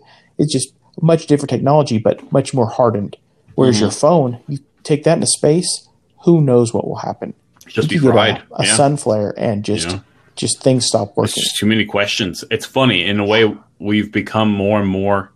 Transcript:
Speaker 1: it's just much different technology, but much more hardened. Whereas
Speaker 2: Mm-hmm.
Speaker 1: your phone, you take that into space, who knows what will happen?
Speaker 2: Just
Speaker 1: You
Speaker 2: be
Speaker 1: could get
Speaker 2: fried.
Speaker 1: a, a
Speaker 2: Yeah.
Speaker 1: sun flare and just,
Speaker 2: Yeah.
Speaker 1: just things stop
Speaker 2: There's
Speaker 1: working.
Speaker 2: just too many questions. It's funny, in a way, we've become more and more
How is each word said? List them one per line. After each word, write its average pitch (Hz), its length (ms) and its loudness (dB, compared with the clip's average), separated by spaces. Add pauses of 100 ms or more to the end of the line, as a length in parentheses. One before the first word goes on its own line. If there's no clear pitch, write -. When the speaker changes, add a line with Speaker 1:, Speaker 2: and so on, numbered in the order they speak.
(380)
Speaker 1:
it's 151 160 0
just - 200 -4 (280)
much 160 260 2
different 143 220 0
technology, 131 480 2
but - 340 -2
much - 220 0
more 123 160 0
hardened. 104 480 -2 (380)
Whereas 131 200 4
Speaker 2:
Mm-hmm. 107 80 2
Speaker 1:
your 98 80 0
phone, 143 560 2
you 139 120 -8 (240)
take 151 200 -2
that 165 120 2
into - 120 -2
space, - 600 0 (360)
who 170 180 4
knows 123 320 2
what - 140 -2
will 98 100 -8
happen? - 360 -10 (340)
Speaker 2:
Just 113 240 -2
Speaker 1:
You 190 60 0
Speaker 2:
be - 20 2
Speaker 1:
could 139 80 4
get 117 60 4
Speaker 2:
fried. 110 380 2
Speaker 1:
a, - 100 -8
a 110 40 0
Speaker 2:
Yeah. 104 100 2
Speaker 1:
sun 143 220 2
flare 107 400 -2
and 104 280 -4
just, 87 240 -4
Speaker 2:
Yeah. - 100 -6 (380)
Speaker 1:
just - 260 -4
things 127 220 2
stop 110 240 -2
Speaker 2:
There's - 80 -8
Speaker 1:
working. 107 260 -2
Speaker 2:
just - 140 -6
too - 80 -4
many 110 200 2
questions. 101 640 -4
It's 113 160 -4
funny, 117 400 0
in 101 140 -2
a 104 60 0
way, 107 280 4 (260)
we've 104 340 -2
become 107 360 0
more 101 300 0
and 101 100 0
more 98 460 -2